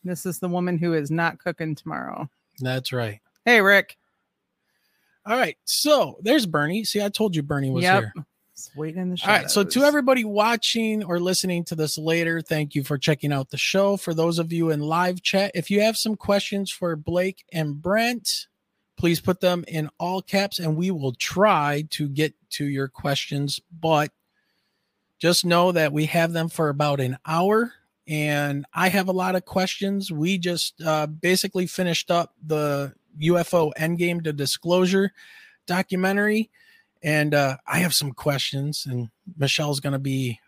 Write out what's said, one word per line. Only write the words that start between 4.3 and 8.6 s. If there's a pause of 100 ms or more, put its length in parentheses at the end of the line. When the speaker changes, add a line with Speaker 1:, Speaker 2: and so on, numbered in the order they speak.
Speaker 2:
All
right.
So
there's
Bernie.
See,
I
told
you
Bernie
was
Speaker 1:
Yep.
Speaker 2:
here. (420)
Speaker 1:
Just